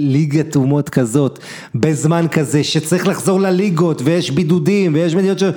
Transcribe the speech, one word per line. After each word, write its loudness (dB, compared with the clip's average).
ליגת 0
אומות 2
כזאת, 0
בזמן 0
כזה 0
שצריך -2
לחזור 0
לליגות, 0
ויש 0
בידודים, 0
ויש 0
מדינות 0
ש-, 0